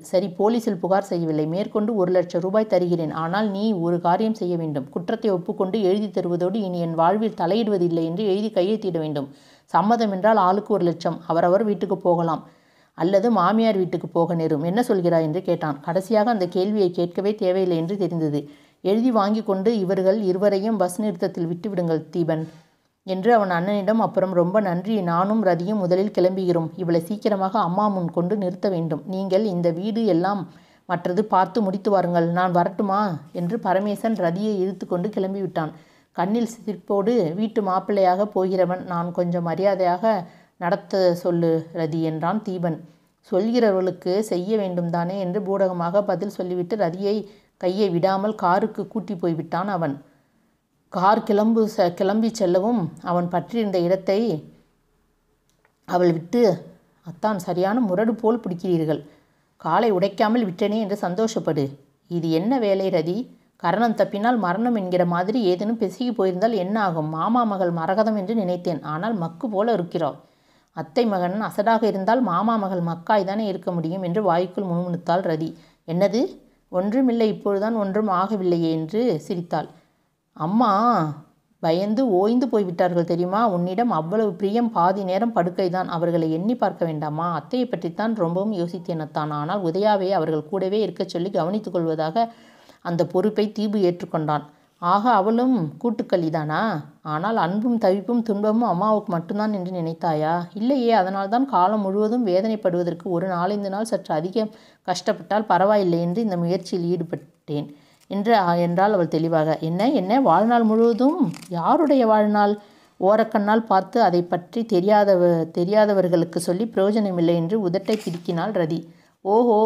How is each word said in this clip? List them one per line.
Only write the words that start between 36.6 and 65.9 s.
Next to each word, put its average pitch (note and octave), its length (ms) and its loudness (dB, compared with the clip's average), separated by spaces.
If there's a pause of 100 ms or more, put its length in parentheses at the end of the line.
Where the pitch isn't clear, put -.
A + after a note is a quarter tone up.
"வீட்டு G#3+ 280 -2
மாப்பிள்ளையாக F#3+ 640 2
போகிறவன் F#3 600 0
நான், F3 260 -4
கொஞ்சம் F3 380 -2
மரியாதையாக F#3 640 0 (440)
நடத்த F#3 580 2
சொல்லு E3+ 380 2 (200)
ரதி" D#3+ 280 -2
என்றான் D#3+ 400 -2
தீபன். F3 360 -4 (500)
"சொல்கிறவர்களுக்கு F#3+ 920 0
செய்ய G3 380 -2
வேண்டும் F3+ 320 -2
தானே?" F3 300 -2
என்று F#3+ 220 -4
பூடகமாக F#3 640 0
பதில் F#3+ 320 -4
சொல்லிவிட்டு F3+ 400 -4
ரதியை G3 400 -2 (420)
கையை F#3+ 320 0
விடாமல் F#3+ 460 0
காருக்கு G3+ 520 0
கூட்டி G3+ 280 -8
போய்விட்டான் E3+ 540 -4
அவன். E3+ 260 -2 (960)
கார் G#3 300 2
கிளம்பு A3 440 4
செ-, F3+ 260 0
கிளம்பி G#3 380 0
செல்லவும் G3+ 480 0 (240)
அவன் F3 260 0
பற்றியிருந்த F#3 500 -2
இடத்தை F#3+ 400 0 (1700)
அவள் F3 240 4
விட்டு, E3+ 300 0 (640)
"அத்தான், G3+ 340 -4
சரியான F#3 400 0
முரடு A3 360 2
போல் A3+ 240 0
பிடிக்கிறீர்கள். E3+ 640 -2 (600)
காலை F#3+ 300 2
உடைக்காமல் G#3 540 2
விட்டேனே G3+ 340 -2
என்று G3+ 220 -2
சந்தோஷப்படு. F3+ 640 -2 (460)
இது E3+ 200 -2
என்ன G#3 280 2
வேலை F#3+ 300 2
ரதி? F3 280 0 (380)
கரணம் G#3+ 400 0
தப்பினால் A#3 440 0
மரணம் G#3+ 360 0
என்கிற F3+ 300 2
மாதிரி F#3 380 0
ஏதேனும் G3+ 360 0
பிசகி A3 320 -2